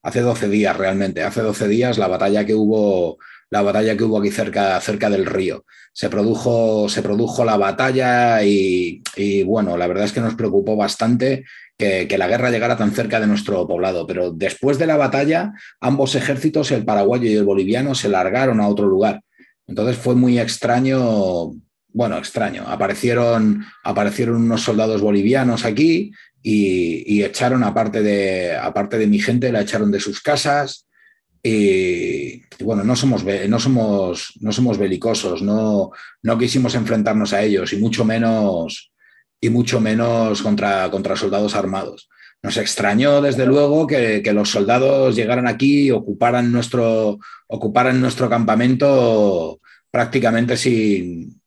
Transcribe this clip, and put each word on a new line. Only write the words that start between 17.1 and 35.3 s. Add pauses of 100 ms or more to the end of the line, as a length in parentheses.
y
el
boliviano,
se
largaron
a
otro
lugar. (460)
Entonces
fue
muy
extraño, (420)
bueno,
extraño.
Aparecieron, (180)
aparecieron
unos
soldados
bolivianos
aquí, (300)
y,
y
echaron
a
parte
de,
a
parte
de
mi
gente,
la
echaron
de
sus
casas. (540)
Y, (160)
y
bueno,
no
somos
be-,
no
somos,
no
somos
belicosos,